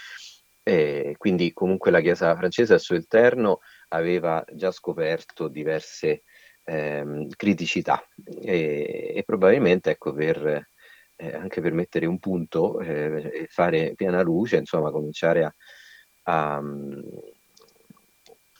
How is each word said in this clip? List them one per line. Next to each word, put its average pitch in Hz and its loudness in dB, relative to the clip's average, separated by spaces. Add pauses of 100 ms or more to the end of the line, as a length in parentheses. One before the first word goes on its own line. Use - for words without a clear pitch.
(640)
Eh, 73 2
quindi 87 2
comunque 92 2
la 87 6
Chiesa 85 2
francese 90 2
al - 8
suo - -2
interno 113 4 (280)
aveva 82 0
già 92 -2
scoperto 82 -4
diverse, 76 -4 (420)
ehm, 73 -6
criticità 85 -2 (340)
e, 76 -4
e 98 -4
probabilmente, 92 4
ecco, 78 -4
per, 76 -2 (480)
eh, - -10
anche 87 -8
per 82 0
mettere 82 -2
un 90 -2
punto, 87 -2
eh, 78 -4 (120)
e - -10
fare 82 0
piena 92 2
luce, 87 0
insomma, 78 -2
cominciare 80 0
a, 76 -4 (680)
a, 76 -2
mm, 71 -10 (1600)